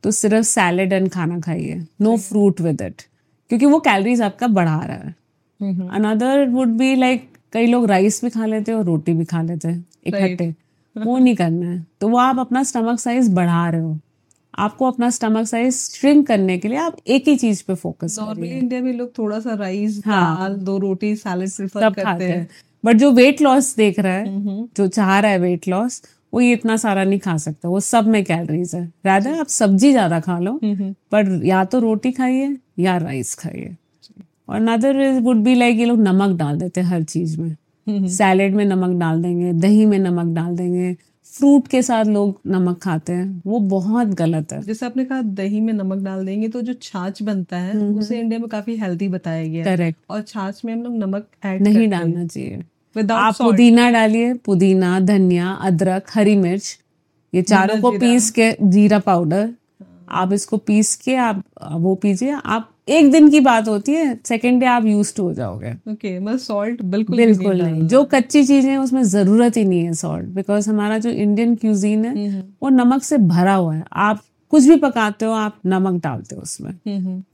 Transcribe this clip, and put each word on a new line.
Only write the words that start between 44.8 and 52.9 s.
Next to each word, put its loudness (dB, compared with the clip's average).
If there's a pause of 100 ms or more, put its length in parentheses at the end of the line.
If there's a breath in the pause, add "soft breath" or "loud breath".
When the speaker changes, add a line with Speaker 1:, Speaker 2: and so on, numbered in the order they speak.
Speaker 2:
आपने -6
कहा -6
दही -4
में -2
नमक -4
डाल -8
देंगे, -6
तो -8
जो -8
छाछ -10
बनता -6
है, -4
Speaker 1:
हम्म। -2
Speaker 2:
उसे -6
India -4
में -8
काफी -8
healthy -4
बताया -6
गया -6
है। 0
Speaker 1:
Correct। -2 (120)
Speaker 2:
और -8
छाछ -10
में -8
हम -8
लोग -8
नमक -6 (180)
ऐड -4
Speaker 1:
नहीं 4
Speaker 2:
करते 4
हैं। 2
Speaker 1:
डालना -4
चाहिए। -10 (360)